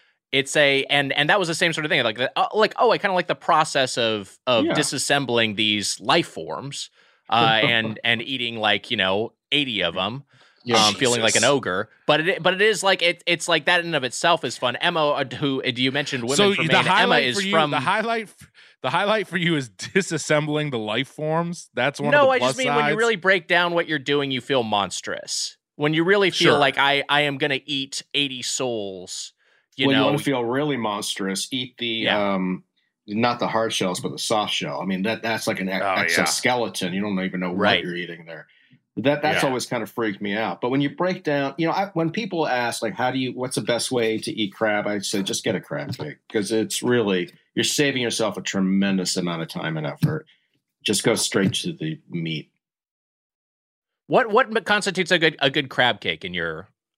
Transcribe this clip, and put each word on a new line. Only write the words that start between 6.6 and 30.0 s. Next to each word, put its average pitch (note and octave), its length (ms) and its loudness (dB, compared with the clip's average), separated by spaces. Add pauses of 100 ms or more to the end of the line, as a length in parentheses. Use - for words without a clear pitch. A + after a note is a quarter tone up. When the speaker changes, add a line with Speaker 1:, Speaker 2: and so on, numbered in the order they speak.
Speaker 1:
uh, A2+ 300 4
Speaker 2:
<laughs> A2 40 4
Speaker 1:
and, A2+ 400 0
and A#2 200 0
eating, A#2+ 340 -6
like, G#2+ 320 0
you A#2 80 -2
know, G2 360 0 (180)
eighty C3 320 -2
of E2+ 120 -2
'em, G#2+ 280 -4 (420)
Speaker 2:
Yeah. A2 220 4
Speaker 1:
um, G2+ 80 0
feeling A#2+ 260 2
like A2 140 4
an A2 60 2
Speaker 3:
Jesus. B2 80 6
Speaker 1:
ogre. G#2 400 0 (180)
But D3+ 200 4
it, F#3 160 0
but F3+ 120 2
it F#3+ 80 0
is G#3+ 180 2
like, F#3+ 220 2
it, F3 240 0
it's E3+ 200 0
like D#3+ 180 2
that F3+ 160 4
in E3+ 60 -6
and E3 80 0
of C3 80 0
itself E3 400 0
is B2 140 -6
fun. B2 200 -2
Emma, D#3+ 340 2
uh, C#3 140 -2 (100)
who, C3+ 280 -2
uh, A2 120 -4
you B2+ 160 0
mentioned C#3 320 -4
women B2+ 120 -2
Speaker 3:
So G3+ 200 4
Speaker 1:
from E3 100 -2
Speaker 3:
the - 80 2
Speaker 1:
Maine. F#3+ 80 6
Emma D3+ 80 0
Speaker 3:
highlight F3+ 360 4
Speaker 1:
is B2 120 0
Speaker 3:
for G3+ 60 0
you, F#3+ 80 -2
Speaker 1:
from D3+ 180 4
Speaker 3:
the C#3+ 100 -2
highlight A3 440 -2
f-, - 280 -20 (300)
the C3 80 -4
highlight G3+ 380 0
for F#3+ 100 -4
you E3+ 180 2
is C3 140 -2
<laughs> - 80 -20
disassembling D3+ 960 0
the A#2+ 80 -4
life A2 300 -2
forms. E3 680 -4
That's C3 260 0
one D3 100 0
Speaker 1:
No, D4 120 6
Speaker 3:
of - 20 6
the C4 60 6
Speaker 1:
I B3+ 80 4
Speaker 3:
plus B2+ 100 2
Speaker 1:
just - 80 -2
mean B3+ 180 0
when D3 100 2
you D3 60 2
Speaker 3:
sides. D#3 60 0
Speaker 1:
really A3+ 200 2
break F#3 300 0
down F3 260 2
what E3+ 140 0
you're D#3 120 -2
doing, C#3 320 0
you B2+ 100 -4
feel C3 220 2
monstrous. - 960 -4 (180)
When D3+ 180 0
you D#3+ 100 2
really F#3+ 280 4
feel E3+ 220 4
Speaker 3:
Sure. C#3+ 60 4
Speaker 1:
like, C3+ 200 4
"I, C#3 280 4
I D3 140 4
am C#3+ 160 0
gonna C#3 280 0
eat C3+ 360 -6 (120)
eighty C3+ 280 -4
souls," G2+ 920 -6 (460)
you C3+ 100 2
Speaker 2:
Well, C#3 80 2
Speaker 1:
know? C3+ 60 4